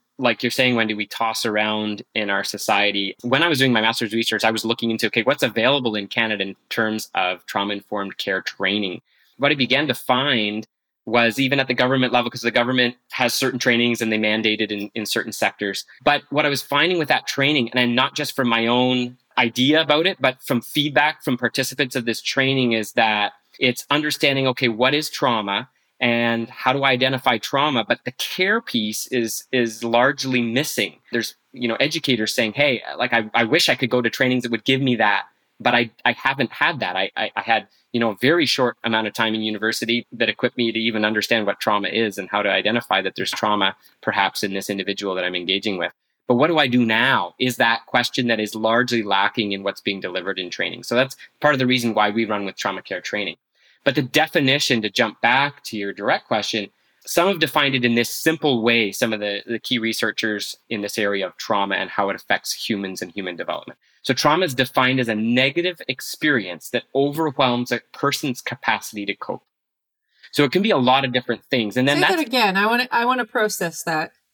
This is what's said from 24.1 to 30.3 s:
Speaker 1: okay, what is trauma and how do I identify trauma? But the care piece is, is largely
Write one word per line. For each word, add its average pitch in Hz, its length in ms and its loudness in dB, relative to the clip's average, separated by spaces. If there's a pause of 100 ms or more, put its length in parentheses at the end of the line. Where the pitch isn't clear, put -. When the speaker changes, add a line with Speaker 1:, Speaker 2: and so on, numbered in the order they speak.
Speaker 1:
okay, 123 220 0
what 123 260 2
is 151 160 -2
trauma 110 580 0 (320)
and 117 480 0
how - 240 -2
do 139 100 -2
I 135 80 4
identify 127 480 2
trauma? 139 480 0
But - 180 -2
the - 80 -8
care 202 480 -2
piece 107 480 -4
is, 117 440 -2
is 117 320 0
largely 127 560 2